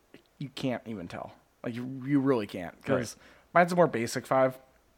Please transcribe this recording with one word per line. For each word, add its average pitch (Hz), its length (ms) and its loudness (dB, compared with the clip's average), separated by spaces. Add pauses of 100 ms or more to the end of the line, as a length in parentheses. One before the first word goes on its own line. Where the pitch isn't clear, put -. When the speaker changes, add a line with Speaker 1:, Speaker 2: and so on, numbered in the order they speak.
(380)
Speaker 1:
you 143 180 -10
can't 127 300 -4
even 98 240 -10
tell. - 240 -12 (300)
Like, 123 120 -6
you, 131 320 -8
you 143 140 4
really 127 260 2
can't, 90 260 -10 (140)
Speaker 2:
Right. 131 120 2
Speaker 1:
'cause - 180 -8 (360)
mine's 175 200 4
a - 20 -2
more 175 120 6
basic 117 380 -4
five. 131 320 2 (400)